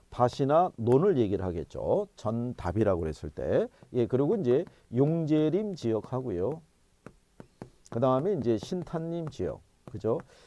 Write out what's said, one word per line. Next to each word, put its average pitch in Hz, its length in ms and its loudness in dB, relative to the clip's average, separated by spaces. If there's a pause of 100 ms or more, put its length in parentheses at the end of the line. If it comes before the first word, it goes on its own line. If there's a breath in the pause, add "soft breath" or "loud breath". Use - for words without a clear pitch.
(120)
밭이나 143 640 2
논을 139 400 4
얘기를 98 280 2
하겠죠. 92 640 -2 (100)
전, 117 380 -4
답이라고 92 460 0
그랬을 76 300 -6
때. 104 360 0 (280 soft breath)
예, 117 120 2
그리고 143 300 2
이제 147 280 2 (300 soft breath)
용재림 156 800 2
지역하고요. 117 880 -2 (1300)
그다음에 131 440 0
이제 117 240 0
신탄림 165 720 -6
지역. 73 320 -8 (280)
그죠? 110 300 -2 (260 loud breath)